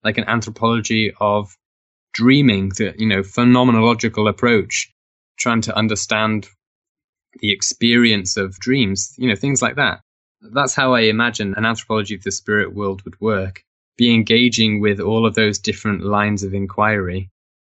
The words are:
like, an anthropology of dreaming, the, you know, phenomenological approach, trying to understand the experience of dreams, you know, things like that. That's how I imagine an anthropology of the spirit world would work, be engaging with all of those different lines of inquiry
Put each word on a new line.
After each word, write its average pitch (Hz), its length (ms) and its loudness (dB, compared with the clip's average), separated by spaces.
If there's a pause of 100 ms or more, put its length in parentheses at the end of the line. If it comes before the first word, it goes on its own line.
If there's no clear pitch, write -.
like, 107 140 -2
an 117 100 -4
anthropology 113 920 -2
of 104 340 0 (600)
dreaming, 117 560 4
the, 95 280 -4
you 110 100 -2
know, 98 140 2
phenomenological 117 1080 2
approach, 107 640 0 (460)
trying 117 240 0
to 110 160 -4
understand 107 720 -2 (920)
the 104 100 -2
experience 117 840 0
of 95 220 -6
dreams, 123 580 -2
you 127 120 -2
know, 104 60 0
things 139 260 -2
like 123 140 -2
that. 135 240 -2 (420)
That's 131 320 -2
how 131 200 2
I 120 80 4
imagine 110 540 0
an 107 100 -2
anthropology 110 500 -4
of 95 80 -14
the 98 80 -6
spirit 101 420 -2
world 98 300 -6
would - 160 -16
work, 98 420 -4 (360)
be 120 160 4
engaging 113 640 2
with 101 220 0
all 110 240 0
of 107 100 0
those 107 240 0
different 101 440 -4
lines 104 400 0
of 98 100 -6
inquiry 98 760 -2 (320)